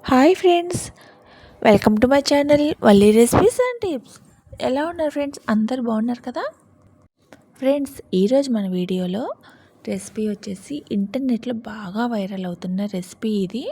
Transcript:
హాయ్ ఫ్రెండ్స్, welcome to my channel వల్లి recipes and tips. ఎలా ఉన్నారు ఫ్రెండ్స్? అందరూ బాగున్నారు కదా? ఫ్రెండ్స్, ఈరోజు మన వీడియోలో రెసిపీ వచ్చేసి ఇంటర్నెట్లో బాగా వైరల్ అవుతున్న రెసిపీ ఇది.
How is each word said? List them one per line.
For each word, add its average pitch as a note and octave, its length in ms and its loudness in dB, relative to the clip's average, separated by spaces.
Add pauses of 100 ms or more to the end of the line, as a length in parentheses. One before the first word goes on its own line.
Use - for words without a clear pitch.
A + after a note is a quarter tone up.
హాయ్ C4+ 320 6
ఫ్రెండ్స్, F4 420 0 (800)
welcome G#3+ 380 4
to B3 100 4
my C#4+ 160 4
channel D4 340 4 (220)
వల్లి G3+ 320 8
recipes A#3+ 480 4
and B4 180 -4
tips. D#4 300 -6 (560)
ఎలా C4+ 220 -2
ఉన్నారు D#4+ 260 -4
ఫ్రెండ్స్? C#4+ 240 -6 (140)
అందరూ A#3 340 -2
బాగున్నారు A#3 380 -4
కదా? D#4 180 -8 (1120)
ఫ్రెండ్స్, C4+ 380 -2 (240)
ఈరోజు C4 340 2
మన G3+ 120 -4 (100)
వీడియోలో F#3 480 -4 (640)
రెసిపీ G#3 420 -8
వచ్చేసి G#3 460 -10 (200)
ఇంటర్నెట్లో B3 580 -4 (140)
బాగా G#3+ 460 -6
వైరల్ F#3+ 360 -6
అవుతున్న F#3 440 -6
రెసిపీ G3 380 -6 (120)
ఇది. A3 280 -8